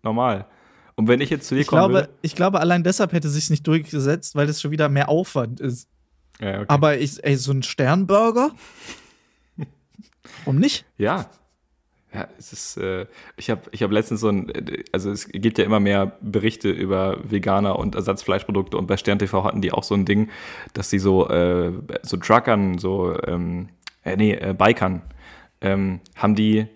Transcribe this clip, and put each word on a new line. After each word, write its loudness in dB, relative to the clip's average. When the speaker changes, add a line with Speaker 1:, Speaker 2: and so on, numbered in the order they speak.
Speaker 1:
normal. 0
Und 0
wenn 6
ich -4
jetzt -4
zu -2
dir 2
Speaker 2:
Ich 0
Speaker 1:
kommen 4
Speaker 2:
glaube, 4
Speaker 1:
würde 2
Speaker 2:
ich -6
glaube, 2
allein 2
deshalb 0
hätte 0
sich's -2
nicht 0
durchgesetzt, 0
weil 2
das -4
schon -4
wieder 2
mehr 2
Aufwand -2
ist. -8
Speaker 1:
Ja, -6
okay. -6
Speaker 2:
Aber 4
ich, -4
ey, 2
so -4
ein 0
Sternburger? 2
Speaker 1:
<laughs> -10
Speaker 2:
Warum 2
nicht? 2
Speaker 1:
Ja. -2
Ja, -10
es -20
ist, -12
äh, -6
ich -10
hab, -6
ich -4
hab 0
letztens 0
so 0
ein, -2
äh, -8
also -4
es -10
gibt -2
ja 4
immer 2
mehr 2
Berichte -2
über -2
Veganer 0
und -4
Ersatzfleischprodukte -2
und -4
bei 2
Stern 0
T 0
V 0
hatten -2
die 0
auch -2
so -2
ein 2
Ding, 2
dass -8
die 0
so, 4
äh, 2
so -6
Truckern, 2
so, -2
ähm, -4
äh, -4
nee, 4
äh, -4
Bikern, 4
ähm, 0
haben 4
die 4